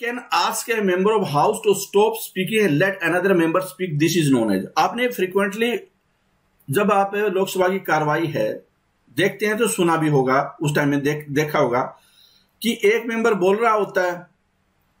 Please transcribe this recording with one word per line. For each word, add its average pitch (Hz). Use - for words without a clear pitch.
can 240
ask 202
a 220
member 190
of 190
house 151
to 196
stop 214
speaking 202
and 147
let 190
another 180
member 165
speak. 175
This 175
is 139
known 110
as, 95
आपने 190
frequently 202
जब 196
आप 196
लोकसभा 190
की 190
कार्रवाई 151
है 117
देखते 190
हैं 214
तो 233
सुना 170
भी 151
होगा, 131
उस 147
time 143
में 143
देख-, 147
देखा 151
होगा 123
कि 226
एक 233
member 226
बोल 190
रहा 226
होता 190
है 180